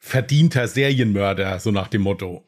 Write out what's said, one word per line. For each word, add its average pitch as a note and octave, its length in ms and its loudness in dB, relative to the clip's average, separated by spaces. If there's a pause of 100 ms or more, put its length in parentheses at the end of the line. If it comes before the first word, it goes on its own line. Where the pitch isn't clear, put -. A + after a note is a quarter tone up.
verdienter C3 680 2
Serienmörder", G2 920 0
so A2 120 -2
nach G2 160 -2
dem G#2+ 140 -2
Motto. F#2+ 460 -4